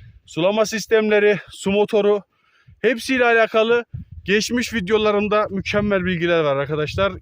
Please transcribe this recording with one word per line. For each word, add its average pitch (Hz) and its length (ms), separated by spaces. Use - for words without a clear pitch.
sulama 202 400
sistemleri, 214 720
su - 200
motoru, 208 520
hepsiyle 247 420
alakalı 226 600
geçmiş 220 500
videolarımda 214 760
mükemmel 202 540
bilgiler 175 360
var 143 160
arkadaşlar. 147 640